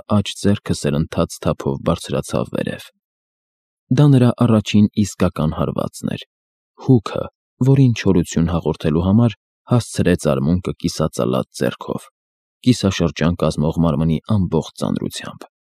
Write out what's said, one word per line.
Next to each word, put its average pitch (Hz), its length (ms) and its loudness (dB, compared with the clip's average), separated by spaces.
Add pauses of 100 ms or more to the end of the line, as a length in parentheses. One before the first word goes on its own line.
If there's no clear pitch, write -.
աջ 104 280 -2
ձեռքը 98 400 -2
սրընթաց 80 640 -2
թափով 69 420 -4
բարձրացավ - 720 -4
վերև։ - 380 -8 (1000)
Դա 143 160 6
նրա 123 300 6
առաջին 107 560 4
իսկական 87 640 -2
հարվածն - 560 -6
էր, - 140 -10 (540)
հուքը, - 440 2 (380)
որին 135 300 4
չորություն 90 560 0
հաղորդելու 80 540 0
համար 104 340 2 (320)
հասցրեց 90 580 0
արմունկը 76 480 0
կիսածլած 64 760 -4
ձեռքով, - 540 -6 (580)
կիսաշրջան 87 720 0
կազմող 78 420 -2
մարմնի 80 400 0 (100)
ամբողջ 87 460 -2
ծանրությամբ։ - 720 -8 (180)